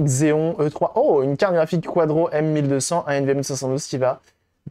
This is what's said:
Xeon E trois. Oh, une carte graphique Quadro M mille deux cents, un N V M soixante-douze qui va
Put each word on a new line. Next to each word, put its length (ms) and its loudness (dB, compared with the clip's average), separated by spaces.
Xeon 560 2
E 100 0
trois. 260 -2
Oh, 280 4
une 140 0
carte 160 2
graphique 320 0
Quadro 440 2
M 220 0
mille 160 0
deux 120 0
cents, 280 -2
un 60 -2
N 120 0
V 60 2
M 120 -2
soixante-douze 440 -6
qui 100 -6
va 240 -2